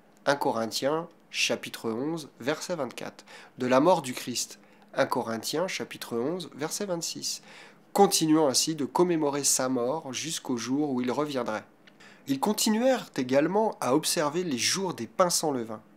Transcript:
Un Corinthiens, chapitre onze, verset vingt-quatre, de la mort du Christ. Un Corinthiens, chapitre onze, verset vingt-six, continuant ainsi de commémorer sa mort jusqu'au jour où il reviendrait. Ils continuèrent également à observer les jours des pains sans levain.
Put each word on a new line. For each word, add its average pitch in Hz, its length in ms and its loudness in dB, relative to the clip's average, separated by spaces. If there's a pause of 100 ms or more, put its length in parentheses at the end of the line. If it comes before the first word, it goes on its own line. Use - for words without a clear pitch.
(260)
Un 139 100 4
Corinthiens, 135 720 -2 (220)
chapitre - 600 -4
onze, 143 400 -4 (100)
verset 156 360 -4
vingt-quatre, 110 480 -8 (340)
de 123 100 -2
la 127 120 6
mort 170 220 6
du 127 120 -8
Christ. - 460 -8 (340)
Un 135 120 2
Corinthiens, 120 640 -2
chapitre - 500 -8
onze, 151 360 -4
verset 160 320 -6
vingt-six, 170 560 -6 (520)
continuant 160 540 6
ainsi 156 280 2
de 143 100 -4
commémorer 151 580 2
sa 131 260 2
mort 131 420 -2
jusqu'au 127 460 -4
jour 135 340 -2
où 123 100 0
il 123 100 0
reviendrait. 120 540 -2 (640)
Ils 135 120 0
continuèrent 220 760 2
également 160 680 2
à 135 140 2
observer 156 480 0
les 143 140 -2
jours 175 360 0
des 117 140 -8
pains 175 240 2
sans 156 200 0
levain. 113 300 -4 (160)